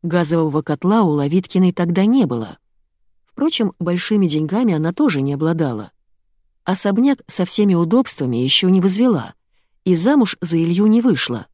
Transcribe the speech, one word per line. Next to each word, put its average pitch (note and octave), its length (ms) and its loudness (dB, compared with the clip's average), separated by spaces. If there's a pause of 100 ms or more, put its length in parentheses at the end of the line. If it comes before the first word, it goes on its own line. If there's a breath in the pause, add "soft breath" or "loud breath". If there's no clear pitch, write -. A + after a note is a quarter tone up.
Газового D#3+ 580 0
котла F#3+ 420 0
у E3+ 60 2
Лавиткиной F3 600 0
тогда F3 340 0
не A#3+ 200 2
было. A#2 320 -6 (680)
Впрочем, B3 540 -4
большими F3 480 -2
деньгами E3 460 0
она D#3+ 200 -2
тоже F#3 280 0
не C#3 120 -2
обладала. C#3+ 580 -2 (720)
Особняк G#3 640 0
со - 180 -2
всеми G3+ 300 2
удобствами E3 640 0
ещё C3+ 320 0
не F#3 120 4
возвела, G3 540 0 (500)
и F#3 100 4
замуж A3+ 460 2
за E3 160 -2
Илью F3 300 2
не A3+ 140 4
вышла. C3 520 -2